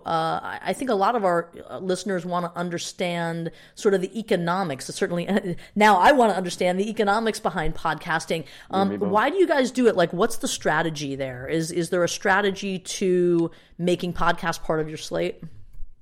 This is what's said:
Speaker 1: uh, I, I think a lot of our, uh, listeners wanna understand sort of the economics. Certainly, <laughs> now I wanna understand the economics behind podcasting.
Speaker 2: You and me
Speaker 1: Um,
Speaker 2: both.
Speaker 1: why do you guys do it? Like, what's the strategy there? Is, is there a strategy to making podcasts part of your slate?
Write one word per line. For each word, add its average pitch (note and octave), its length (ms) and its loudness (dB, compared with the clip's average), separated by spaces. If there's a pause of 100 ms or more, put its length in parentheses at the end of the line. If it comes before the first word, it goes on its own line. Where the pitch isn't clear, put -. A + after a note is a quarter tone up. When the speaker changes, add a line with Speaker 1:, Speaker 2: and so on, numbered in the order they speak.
Speaker 1:
uh, D#3+ 360 0
I, F#2+ 160 -8 (100)
I F#3+ 40 -2
think B3+ 180 -4
a A3 40 2
lot G3+ 220 2
of G3 100 0
our, E3+ 260 0 (160)
uh, B2 120 -10
listeners F#3 440 -2
wanna F3 320 -2
understand E3+ 920 -4 (240)
sort G3+ 180 2
of F#3+ 80 2
the G#3 180 -6
economics. F3 680 -2
Certainly, F3 720 -2 (100)
<laughs> - 100 -20
now G#3 220 8
I G#3+ 140 8
wanna A#3 200 6
understand F3+ 480 0
the G#3 80 -2
economics G#3+ 520 0
behind D#3+ 340 -2
podcasting. E3 680 -4
Speaker 2:
You - 20 -16 (240)
and G3 180 2
me G3 60 -2
Speaker 1:
Um, G3 60 -6
Speaker 2:
both. G3 100 0
Speaker 1:
why G#3+ 180 4
do E4+ 80 -2
you F#4 100 6
guys C#4 240 2
do B3+ 160 2
it? F#3 100 6
Like, E3+ 180 2
what's G#3+ 240 0
the C4+ 100 -4
strategy D3+ 640 -2
there? C3 320 -8
Is, D#3+ 240 -2
is E3+ 200 -2
there F3+ 140 2
a E3 40 0
strategy G3 720 0
to F3 720 2 (260)
making F3 380 -2
podcasts E3+ 500 0
part D#3+ 160 0
of D#3 80 -4
your D#3 80 -12
slate? F3 460 -6 (600)